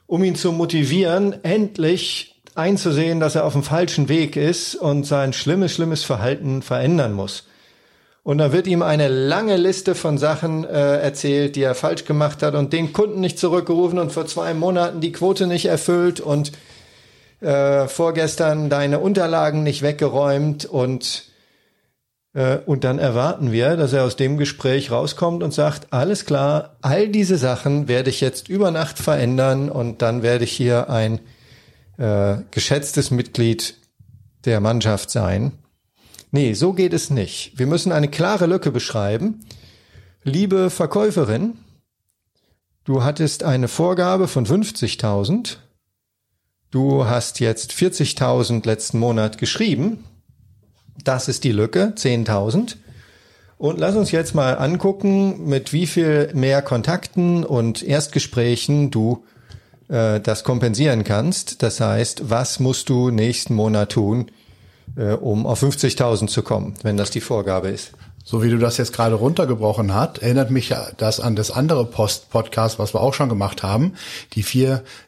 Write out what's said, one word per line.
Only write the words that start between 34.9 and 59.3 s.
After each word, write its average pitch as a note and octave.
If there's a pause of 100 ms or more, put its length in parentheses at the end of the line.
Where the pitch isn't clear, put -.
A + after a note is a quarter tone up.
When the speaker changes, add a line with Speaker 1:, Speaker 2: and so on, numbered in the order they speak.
Speaker 1:
sein.“ G#2 (800)
Nee, C3+
so F3
geht F3+
es E3
nicht. G#2+
Wir B2+
müssen E3+
eine D3
klare F3
Lücke F3
beschreiben. A2+ (760)
„Liebe F#3
Verkäuferin, F#3 (1200)
du C3+
hattest D3
eine B2+
Vorgabe F3+
von A#2+
fünfzigtausend. B2 (1120)
Du C3+
hast A#2
jetzt A2+
vierzigtausend B2
letzten A2
Monat A2+
geschrieben. G3+ (960)
Das C3
ist B2
die A#2+
Lücke, F3+
zehntausend. A#2 (800)
Und D3+
lass F3
uns G#3+
jetzt E3
mal C3
angucken, G3
mit C#3
wie E3
viel D3+
mehr C3+
Kontakten E3+
und A2+
Erstgesprächen C#3+
du, A#2 (640)